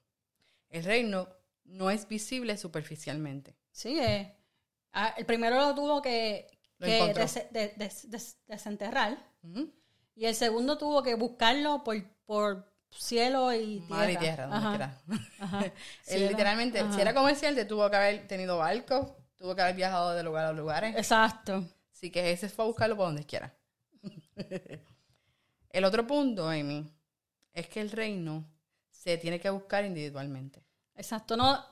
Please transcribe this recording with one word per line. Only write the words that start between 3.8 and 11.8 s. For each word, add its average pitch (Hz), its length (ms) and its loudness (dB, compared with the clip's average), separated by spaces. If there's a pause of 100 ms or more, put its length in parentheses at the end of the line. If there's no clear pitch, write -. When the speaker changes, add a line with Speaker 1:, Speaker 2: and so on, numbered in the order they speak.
Speaker 2:
eh, 208 360 0 (580)
ah, 208 240 0
el 233 80 -6
primero 233 320 2
lo 277 180 4
tuvo 285 260 2
que, 226 460 -2 (320)
Speaker 1:
Lo 175 80 -6
Speaker 2:
que 220 100 4
Speaker 1:
encontró. 220 240 4
Speaker 2:
des-, - 300 -4
de-, 208 260 -2
des-, 208 320 -10
des-, - 280 -12 (100)
desenterrar. 214 680 -2 (260)
Speaker 1:
Ujú. 202 280 -8 (440)
Speaker 2:
Y 220 100 -4
el 226 80 2
segundo 240 460 2
tuvo 294 240 2
que 247 120 0
buscarlo 262 680 2